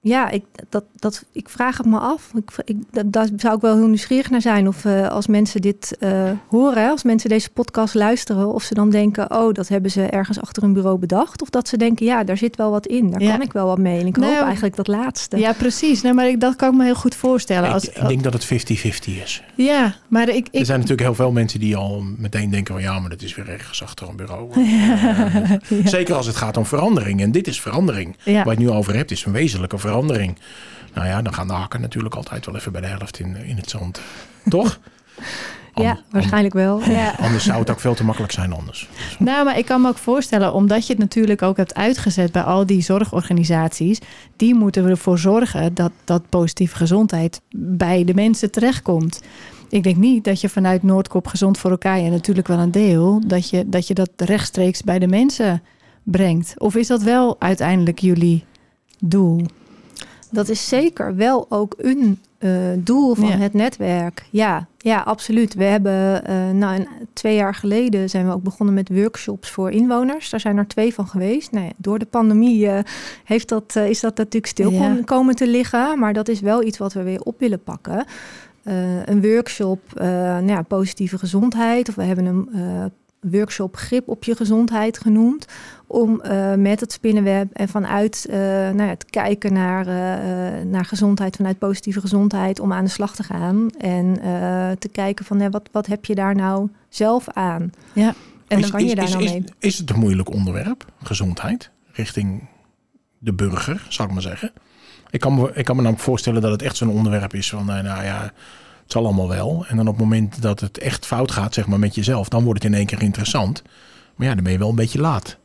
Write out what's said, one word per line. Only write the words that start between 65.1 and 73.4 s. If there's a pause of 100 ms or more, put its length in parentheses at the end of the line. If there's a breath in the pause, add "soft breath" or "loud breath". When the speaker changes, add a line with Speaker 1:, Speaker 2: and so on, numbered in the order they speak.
Speaker 1:
We
hebben,
eh,
nou,
een, (240)
twee
jaar
geleden
zijn
we
ook
begonnen
met
workshops
voor
inwoners.
Daar
zijn
er
twee
van
geweest.
Nou
ja,
door
de
pandemie,
eh, (460 loud breath)
heeft